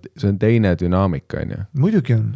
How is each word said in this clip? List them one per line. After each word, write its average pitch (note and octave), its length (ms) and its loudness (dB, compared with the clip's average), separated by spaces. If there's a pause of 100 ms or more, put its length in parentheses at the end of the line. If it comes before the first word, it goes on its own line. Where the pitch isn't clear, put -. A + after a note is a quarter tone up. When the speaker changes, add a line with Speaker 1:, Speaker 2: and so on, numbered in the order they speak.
(120)
Speaker 1:
see - 180 -2
on G2 80 0
teine G#2+ 400 2
dünaamika, F2+ 640 -2
on - 80 -8
ju. - 140 -8 (100)
Speaker 2:
Muidugi D3+ 400 2
on. A2 220 0